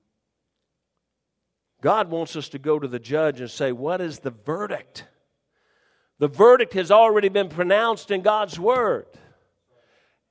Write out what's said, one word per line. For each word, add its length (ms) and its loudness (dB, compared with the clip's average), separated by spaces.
God 280 0
wants 260 -6
us 140 -8
to 100 -14
go 200 0
to 80 -8
the 120 -8
judge 420 -2
and 100 -12
say, 200 -4
"What 300 -6
is 180 -10
the 120 -8
verdict?" 760 -10
The 100 0
verdict 440 6
has 180 -2
already 380 6
been 200 -2
pronounced 600 -2
in 120 -4
God's 360 -2
word. 500 -2